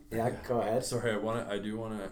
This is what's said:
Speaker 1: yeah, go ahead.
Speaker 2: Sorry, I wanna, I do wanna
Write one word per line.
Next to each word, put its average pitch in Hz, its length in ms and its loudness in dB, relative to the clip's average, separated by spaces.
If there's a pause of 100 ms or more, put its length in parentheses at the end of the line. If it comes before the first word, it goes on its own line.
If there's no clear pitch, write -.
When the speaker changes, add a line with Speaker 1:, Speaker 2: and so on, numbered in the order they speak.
(120)
Speaker 1:
yeah, 113 200 2 (140)
go 120 140 2
ahead. 110 240 2
Speaker 2:
Sorry, 117 300 0
I 104 40 0
wanna, 110 320 0
I 101 100 0
do 107 180 -2
wanna 110 340 -4